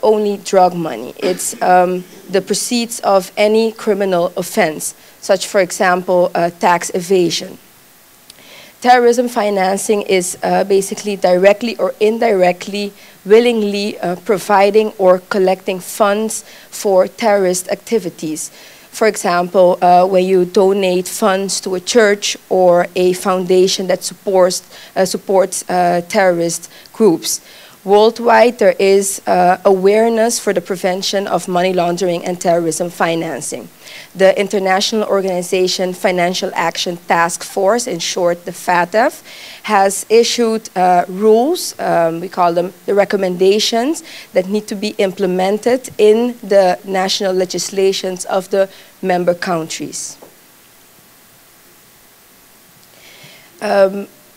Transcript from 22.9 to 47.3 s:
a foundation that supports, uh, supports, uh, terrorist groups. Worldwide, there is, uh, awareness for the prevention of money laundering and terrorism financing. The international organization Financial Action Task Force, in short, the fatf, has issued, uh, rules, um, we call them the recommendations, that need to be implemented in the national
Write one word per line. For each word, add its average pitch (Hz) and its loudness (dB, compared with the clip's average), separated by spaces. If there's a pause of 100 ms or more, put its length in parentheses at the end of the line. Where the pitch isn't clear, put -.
a 180 2
foundation 185 0
that 180 -2
supports, 185 0 (320)
uh, 185 0
supports, 190 -2
uh, 175 0
terrorist 175 0 (240)
groups. - 0 (440)
Worldwide, 226 4
there 185 2
is, 196 2
uh, 185 2
awareness 220 2
for 202 -4
the 180 -2
prevention 196 -4
of 175 -4
money 180 0
laundering 175 -2
and 180 -6
terrorism 170 0
financing. 165 -4 (460)
The 190 4
international 202 -2
organization 185 -2
Financial 180 -2
Action 170 -4 (120)
Task 170 0
Force, 202 0
in 170 -6
short, 175 -4
the 165 -10
fatf, 180 0 (420)
has 202 0
issued, 226 2
uh, 180 2
rules, 220 0
um, 170 0
we 185 -10
call 175 0
them 175 -2 (140)
the 196 -2
recommendations, 196 0 (300)
that 185 -2
need 208 -4
to 226 -8
be 196 -6
implemented 190 -2
in 233 2
the 190 2
national 190 -2